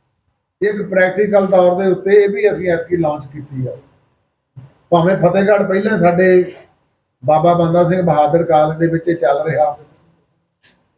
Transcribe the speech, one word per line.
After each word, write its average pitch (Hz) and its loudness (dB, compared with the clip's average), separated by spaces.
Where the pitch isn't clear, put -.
ਇੱਕ 208 -4
ਪ੍ਰੈਕਟੀਕਲ 190 0
ਤੌਰ 185 4
ਦੇ 196 -2
ਉੱਤੇ 185 -2
ਇਹ 202 4
ਵੀ 202 0
ਅਸੀਂ 175 -4
ਐਤਕੀ 170 -2
ਲਾਂਚ 151 -4
ਕੀਤੀ 131 -12
ਆ। 113 -10
ਭਾਵੇਂ 175 2
ਫਤਿਹਗੜ੍ਹ 196 2
ਪਹਿਲਾਂ 202 -2
ਸਾਡੇ 175 2
ਬਾਬਾ 156 2
ਬੰਦਾ 170 0
ਸਿੰਘ 180 -2
ਬਹਾਦਰ 156 0
ਕਾਲਜ 156 0
ਦੇ 165 0
ਵਿੱਚ 160 -4
ਇਹ 165 -2
ਚੱਲ 139 -2
ਰਿਹਾ, 151 -2